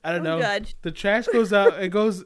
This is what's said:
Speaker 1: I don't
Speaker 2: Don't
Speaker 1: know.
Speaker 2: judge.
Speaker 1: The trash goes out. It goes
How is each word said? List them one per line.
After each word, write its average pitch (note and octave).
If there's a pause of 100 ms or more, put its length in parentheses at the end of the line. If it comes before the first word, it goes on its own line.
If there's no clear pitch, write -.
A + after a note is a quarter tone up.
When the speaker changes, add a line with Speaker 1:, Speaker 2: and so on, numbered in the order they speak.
Speaker 1:
I E3
don't F3
Speaker 2:
Don't D#3+
Speaker 1:
know. E3
Speaker 2:
judge. G#3
Speaker 1:
The E3+
trash G#3+
goes A3+
out. G3
It F#3
goes G3+